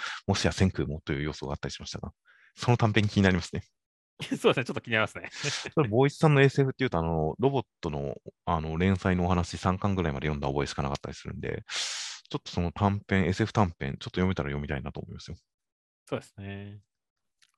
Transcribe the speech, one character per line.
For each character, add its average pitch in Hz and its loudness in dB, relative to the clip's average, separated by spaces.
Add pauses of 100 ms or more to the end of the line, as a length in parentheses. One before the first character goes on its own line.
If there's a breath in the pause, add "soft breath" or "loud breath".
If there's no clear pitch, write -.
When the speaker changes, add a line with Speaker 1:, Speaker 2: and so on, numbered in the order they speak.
(260 loud breath)
Speaker 1:
も 98 2
し - 0
や 82 4
千 92 4
空 69 -2
も 78 -6
と - -2
い 69 -2
う 71 -4
要 76 -2
素 69 -10
が 69 -4
あ - -2
っ - -8
た 69 -8
り - -8
し - -12
ま - -14
し - -12
た - -10
が、 - -10 (440 soft breath)
そ - 0
の 120 6
短 110 4
編 104 4
気 - -2
に 101 8
な 95 8
り 92 4
ま 87 0
す - -10
ね。 - -6 (560)
Speaker 2:
<laughs> - -8
そ 233 4
う 147 6
で - -
す - 0
ね、 120 -2
ち - -6
ょ - -8
っ - -10
と 117 -4
気 - -14
に 117 -2
な 110 4
り - 4
ま 104 2
す - -16
ね。 85 -12
<laughs> - -6
Speaker 1:
そ 160 4
れ、 131 2
坊 120 4
一 - -4
さ 165 6
ん 151 8
の 139 6
エ 139 8
ス - 2
エ 139 4
フ 135 0
っ - -10
て - -4
い 127 2
う - -4
と、 - 0
あ 82 2
の、 80 0
ロ 127 4
ボ 135 0
ッ - -4 (160)
ト 85 -4
の、 71 -4 (300)
あ 82 0
の、 80 -4
連 92 4
載 92 2
の 90 2
お 90 2
話 90 0
三 92 0
巻 98 0
ぐ 92 2
ら 82 0
い 69 0
ま 69 -4
で 73 -2
読 76 0
ん 71 -6
だ 71 -2
覚 69 0
え 67 -2
し - -10
か - -6
な 71 -4
か 69 -2
っ - -6
た 69 -10
り 71 -12
す - -16
る 76 -8
ん - -10
で、 - -8
ち - -8
ょ - -6
っ - -14
と - -14
そ - -2
の 85 -2
短 101 2
編、 95 2
エ 90 2
ス - -2
エ 110 2
フ - -4
短 95 2
編、 69 -6
ち - -8
ょ - -8
っ - -10
と - -14 (120)
読 92 4
め 95 0
た 78 -2
ら 71 -4
読 71 -4
み 71 -6
た 73 -4
い 65 -6
な 67 -8
と - -12
思 - -12
い - -12
ま 85 -12
す - -16
よ。 90 -12 (720)
Speaker 2:
そ 131 -4
う - -8
で - -12
す - -20
ね。 101 -12 (800)